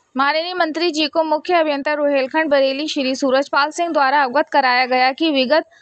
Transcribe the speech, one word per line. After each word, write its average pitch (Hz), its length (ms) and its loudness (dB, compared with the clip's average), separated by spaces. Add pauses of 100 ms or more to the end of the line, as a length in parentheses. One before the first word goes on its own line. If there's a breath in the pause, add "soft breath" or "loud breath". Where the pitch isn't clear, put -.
(160)
माननीय 302 380 -2
मंत्री 339 380 -2
जी 302 160 -2
को 320 160 0
मुख्य 311 300 -2
अभियंता 302 400 0
रुहेलखंड 285 560 0
बरेली 269 380 0
श्री 269 280 -2
सूरजपाल 277 560 0
सिंह 339 180 -4
द्वारा 285 340 2
अवगत 269 260 0
कराया 254 360 2
गया 254 260 2
कि 320 200 -2
विगत 277 340 2 (160 soft breath)